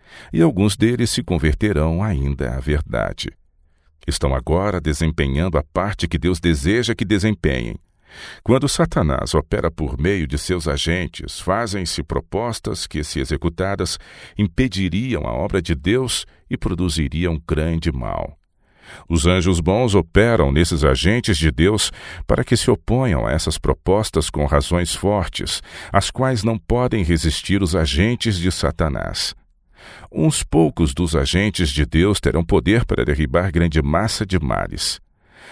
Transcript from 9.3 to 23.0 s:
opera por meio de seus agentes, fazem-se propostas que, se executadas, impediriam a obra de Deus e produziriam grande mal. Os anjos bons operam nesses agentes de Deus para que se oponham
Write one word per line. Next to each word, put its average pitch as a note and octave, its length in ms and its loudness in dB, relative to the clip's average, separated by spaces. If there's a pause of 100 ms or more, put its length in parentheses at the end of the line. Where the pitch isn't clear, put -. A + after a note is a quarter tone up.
opera E2 360 0
por C2+ 280 -6
meio F2 280 0
de C#2+ 100 -4
seus E2 320 -2
agentes, D#2+ 720 -4
fazem-se F#2+ 640 -4
propostas - 840 -4
que, D2+ 160 -6
se - 180 -6
executadas, F2 760 -4 (380)
impediriam G2+ 880 0
a A1+ 60 -4
obra F2 300 -2
de D#2+ 120 0
Deus A2+ 520 -2 (240)
e C3 80 -4
produziriam E2 880 -2
grande D#2+ 420 0
mal. G1+ 460 -6 (720)
Os D#2+ 180 2
anjos F2+ 340 2
bons G2+ 340 2
operam G2 580 4
nesses D#2+ 320 2
agentes D#2+ 540 2
de D#2 120 4
Deus F2+ 400 2 (360)
para - 180 2
que - 100 0
se - 160 2
oponham G#2+ 560 0